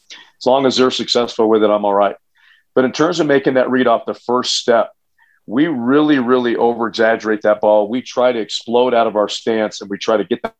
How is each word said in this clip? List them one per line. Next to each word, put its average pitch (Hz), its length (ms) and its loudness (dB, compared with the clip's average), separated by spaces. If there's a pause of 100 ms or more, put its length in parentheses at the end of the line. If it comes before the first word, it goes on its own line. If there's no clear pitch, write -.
(380)
As - 80 -16
long 135 200 2
as 123 100 0
they're 127 160 2
successful 117 560 -2
with 110 160 2
it, 107 60 2
I'm 104 160 0
all 101 80 0
right. 101 240 0 (580)
But 127 80 4
in 127 80 -2
terms 165 300 0
of 156 60 0
making 139 260 2
that 127 160 0
read 127 180 0
off 117 180 2
the 110 80 -6
first 120 420 -4
step, 117 360 0 (540)
we 131 220 0
really, 143 520 2
really 120 380 0
over-exaggerate 113 840 0
that 107 180 2
ball. 107 260 4
We 120 140 -6
try 123 320 0
to 117 60 -4
explode 120 540 -2
out 117 140 2
of 101 80 -4
our 104 140 0
stance, 110 500 -4
and 101 100 -14
we 98 80 -8
try 113 200 0
to 101 80 -2
get - 180 -4
that 226 160 -12